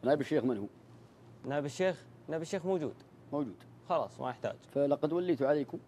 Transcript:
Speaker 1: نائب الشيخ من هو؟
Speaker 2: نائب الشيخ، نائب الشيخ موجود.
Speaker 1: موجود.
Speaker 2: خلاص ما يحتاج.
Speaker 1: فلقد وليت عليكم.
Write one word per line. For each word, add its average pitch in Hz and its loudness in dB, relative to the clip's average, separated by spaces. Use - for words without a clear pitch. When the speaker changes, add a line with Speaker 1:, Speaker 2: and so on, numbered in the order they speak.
Speaker 1:
نائب 143 4
الشيخ 139 2
من 123 2
هو؟ 101 -4
Speaker 2:
نائب 143 -2
الشيخ، 180 0
نائب 160 -4
الشيخ 170 -4
موجود. 165 0
Speaker 1:
موجود. 143 -4
Speaker 2:
خلاص 139 -2
ما 127 -4
يحتاج. - -6
Speaker 1:
فلقد 143 2
وليت 175 0
عليكم. 147 2